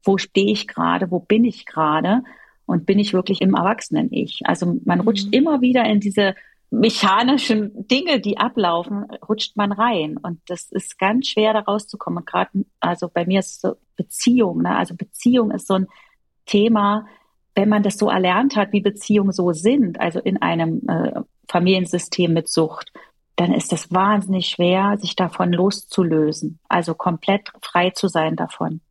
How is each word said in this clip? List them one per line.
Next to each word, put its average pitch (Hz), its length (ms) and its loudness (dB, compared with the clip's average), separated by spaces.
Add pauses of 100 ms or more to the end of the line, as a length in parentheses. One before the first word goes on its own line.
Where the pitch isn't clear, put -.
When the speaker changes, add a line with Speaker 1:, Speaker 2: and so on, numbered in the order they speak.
Speaker 1:
wo 196 140 4
stehe 202 340 0
ich - 160 -4
gerade, 170 420 -2
wo 175 100 0
bin 220 260 2
ich - 180 -6
gerade 160 580 0 (440)
und 165 180 0
bin 202 140 4
ich 208 160 0
wirklich 185 260 0
im 190 140 4
Erwachsenen-Ich? - 880 -2
Also 175 400 0
man 180 160 2
rutscht 202 280 0
Speaker 2:
Mhm. 208 40 -2
Speaker 1:
immer 285 300 2
wieder 247 240 2
in 208 140 2
diese 202 340 0 (360)
mechanischen 214 1200 0
Dinge, 277 320 0
die 202 160 -2
ablaufen, 202 680 -2 (220)
rutscht - 300 -4
man 202 160 -2
rein. 196 460 -2
Und 170 300 -8
das - 220 -12
ist - 280 -10
ganz 220 300 0
schwer, 214 260 0
da 214 60 2
rauszukommen. 202 580 -6
Und 170 80 -10
gerade, 185 240 -4 (300)
also 175 280 -4
bei 175 160 -4
mir 190 160 0
ist - 120 -10
es - 100 -20
so - 140 -4 (200)
Beziehung, 208 640 0
ne? 180 160 0
Also 175 180 -2
Beziehung 240 560 0
ist - 160 -8
so 190 100 0
ein 190 100 0 (580)
Thema, 208 640 2 (480)
wenn 208 160 2
man 208 120 4
das 196 140 0
so - 140 2
erlernt 185 440 2
hat, 202 180 0
wie 202 100 2
Beziehungen 208 500 0
so 180 200 0
sind, 196 460 2
also 170 220 -4
in 190 220 -2
einem, 165 460 0
äh, - 340 -2 (280)
Familiensystem 180 840 0
mit 165 120 0
Sucht, - 460 -2 (440)
dann 175 180 2
ist - 180 -2
es - 180 -6
wahnsinnig 185 580 0
schwer, 190 520 2
sich - 160 -8
davon 175 340 0
loszulösen, 160 1080 0 (100)
also 170 260 -2
komplett 196 560 -2 (120)
frei 180 260 0
zu 185 200 -2
sein 160 280 0
davon. 165 540 -6